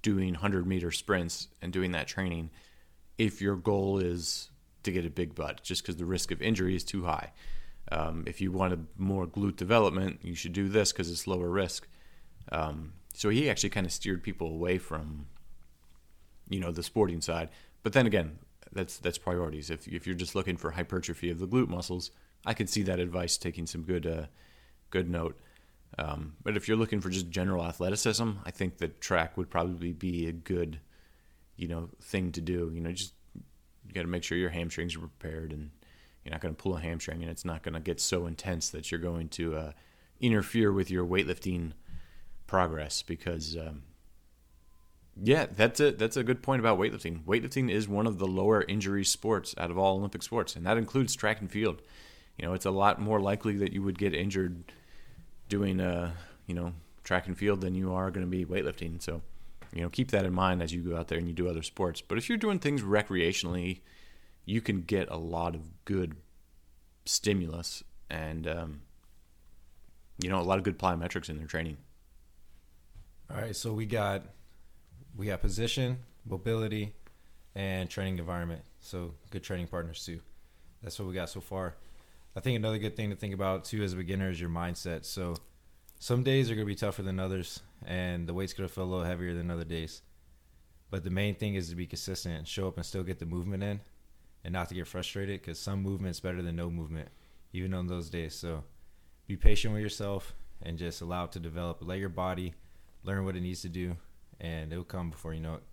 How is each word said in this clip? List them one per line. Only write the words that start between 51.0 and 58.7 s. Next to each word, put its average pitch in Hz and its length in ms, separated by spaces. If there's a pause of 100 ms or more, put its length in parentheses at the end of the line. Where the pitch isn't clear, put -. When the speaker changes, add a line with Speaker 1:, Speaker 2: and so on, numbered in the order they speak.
Speaker 1:
track 107 260
and 95 100
field. 104 300 (560)
You - 100
know, 87 60
it's 92 140
a 95 40
lot 98 300
more 107 200
likely 101 380
that 98 140
you 98 100
would 95 160
get 98 140
injured 87 600 (760)
doing, 98 320
uh, 87 340 (320)
you 90 80
know, 87 200 (300)
track 92 220
and 92 120
field 101 220
than 92 140
you 92 180
are 92 180
gonna 90 160
be 92 180
weightlifting. 85 560